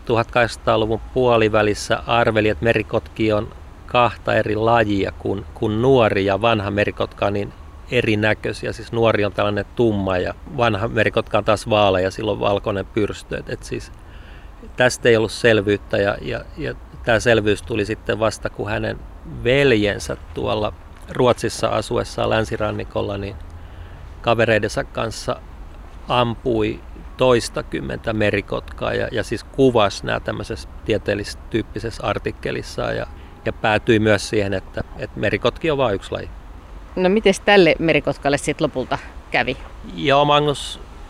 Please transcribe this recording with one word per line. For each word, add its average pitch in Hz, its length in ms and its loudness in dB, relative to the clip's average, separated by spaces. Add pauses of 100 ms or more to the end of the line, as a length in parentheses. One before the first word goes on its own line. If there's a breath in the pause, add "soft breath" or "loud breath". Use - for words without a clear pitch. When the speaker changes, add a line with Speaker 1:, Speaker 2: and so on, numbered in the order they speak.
Speaker 1:
tuhatkahdeksansataaluvun 113 960 2 (120)
puolivälissä 110 960 2
arveli, 113 420 4
että 107 140 -2
merikotki 110 720 0
on 107 160 -2 (360)
kahta 117 500 2
eri 107 200 2
lajia, 107 560 2
kun, 104 420 -6
kun 110 280 -2
nuori 113 440 4
ja 98 160 2
vanha 107 300 2
merikotka 101 540 -2
on 101 80 2
niin 101 200 -4 (380)
erinäköisiä. 110 840 0
Siis 110 180 -12
nuori 110 340 4
on 98 80 -4
tällainen 104 320 0 (100)
tumma 98 420 2
ja 90 160 -2 (240)
vanha 113 300 2
merikotka 110 500 0
on 101 80 2
taas 110 240 0
vaalea 98 340 4
ja 95 80 0
sillä 104 200 -4
on 110 80 -2
valkoinen 101 460 -2
pyrstö. - 520 -4
Et, - 120 -10
et - 140 -8
siis - 280 -10 (840 loud breath)
tästä 123 340 4
ei 113 80 8
ollut 110 140 0
selvyyttä 107 640 2
ja, 101 240 0
ja, 117 200 -6 (160)
ja 131 160 -6 (320)
tää 113 140 4
selvyys 107 420 4
tuli 107 240 -2
sitten 107 340 -4
vasta, 110 300 0
kun 107 200 -6
hänen 110 300 -4 (440)
veljensä 117 720 2 (160)
tuolla 113 400 -2 (360)
Ruotsissa 120 580 2
asuessaan 113 640 -2
länsirannikolla 104 880 -2
niin 101 180 -8 (840 loud breath)
kavereidensa 113 600 2
kanssa - 580 -6 (680)
ampui 117 720 0 (380)
toistakymmentä 127 960 0
merikotkaa 107 800 -2
ja, 110 180 -2
ja 117 120 -2
siis - 200 -6
kuvasi 120 600 4
nää 113 140 -2
tämmöisessä 110 500 -8 (160)
tieteellistyyppisessä 104 1160 -4
artikkelissa 113 800 -4
ja, 113 260 -4 (380 loud breath)
ja 110 80 -2
päätyi 110 460 4
myös 107 300 4
siihen, 101 240 0
että, - 300 -6 (140)
että - 220 -10
merikotki 117 520 0
on 139 60 0
vain 117 180 2
yksi - 160 -10
laji. 95 180 -8 (640)
Speaker 2:
No 185 140 2
mites 196 300 4
tälle 196 400 6
merikotkalle 143 580 0
sit - 240 -2
lopulta 135 360 -2 (340)
kävi? 123 260 0 (380)
Speaker 1:
Joo, 143 300 4
Magnus 147 540 2 (300)